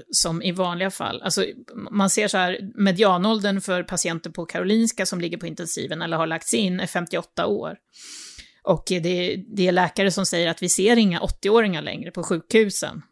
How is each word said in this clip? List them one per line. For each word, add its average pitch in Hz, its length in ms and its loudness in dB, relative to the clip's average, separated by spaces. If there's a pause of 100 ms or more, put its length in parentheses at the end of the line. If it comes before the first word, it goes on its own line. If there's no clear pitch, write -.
(120)
som 165 300 0
i 180 100 0
vanliga 180 400 -2
fall. - 300 -6
Alltså, 190 240 -2 (460)
man 196 180 2
ser 214 180 2
så 202 100 -2
här, 180 220 0 (160)
medianåldern 196 840 2
för 180 220 -2
patienter 170 460 -4
på 165 160 -8
Karolinska 202 600 0
som 180 160 -4
ligger 170 160 -4
på 170 100 -10
intensiven 165 540 -6
eller 165 160 -2
har 160 100 0
lagts 160 260 -4
in 190 260 2
är 180 80 -4
femtioåtta 170 580 -4
år. 202 320 -4 (840)
Och 165 240 2
det, 180 600 -2
det 185 200 2
är 185 40 4
läkare 180 400 2
som 190 140 -2
säger 170 240 0
att 165 140 -4
vi 180 60 0
ser 226 280 4
inga 196 240 4
åttioåringar 196 600 2
längre 160 300 -8
på 175 120 -6
sjukhusen. 190 800 0 (100)